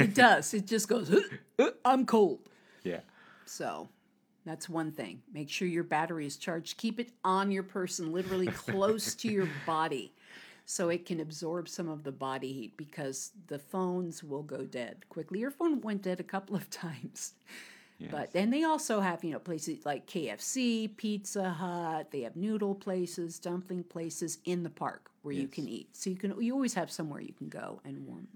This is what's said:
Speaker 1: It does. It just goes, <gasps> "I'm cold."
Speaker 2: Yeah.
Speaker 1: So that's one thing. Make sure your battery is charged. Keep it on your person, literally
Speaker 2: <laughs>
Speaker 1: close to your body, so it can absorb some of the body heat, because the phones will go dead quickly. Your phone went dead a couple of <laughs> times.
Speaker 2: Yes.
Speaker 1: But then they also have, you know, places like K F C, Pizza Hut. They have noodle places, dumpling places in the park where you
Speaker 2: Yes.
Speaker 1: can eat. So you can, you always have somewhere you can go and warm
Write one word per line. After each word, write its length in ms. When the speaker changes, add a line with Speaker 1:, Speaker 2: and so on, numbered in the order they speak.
Speaker 1:
It 100
does. 400
It 140
just 220
goes, 200
<gasps> 760
"I'm 200
cold." 440
Speaker 2:
Yeah. 160
Speaker 1:
So 420
that's 220
one 240
thing. 300
Make 180
sure 180
your 180
battery 400
is 100
charged. 420
Keep 220
it 120
on 280
your 120
person, 480
literally 360
Speaker 2:
<laughs> 200
Speaker 1:
close 480
to 160
your 160
body, 480
so 240
it 160
can 160
absorb 480
some 180
of 160
the 80
body 400
heat, 240
because 560
the 120
phones 600
will 220
go 220
dead 420
quickly. 320
Your 120
phone 280
went 220
dead 180
a 40
couple 340
of 120
<laughs> 160
times. 500
Speaker 2:
Yes. 120
Speaker 1:
But 200
then 180
they 140
also 380
have, 240
you 80
know, 60
places 460
like 200
K 240
F 100
C, 480
Pizza 600
Hut. 640
They 100
have 160
noodle 360
places, 640
dumpling 440
places 640
in 180
the 60
park 420
where 140
you 60
Speaker 2:
Yes. 120
Speaker 1:
can 140
eat. 300
So 120
you 60
can, 260
you 120
always 220
have 140
somewhere 300
you 140
can 160
go 340
and 240
warm 280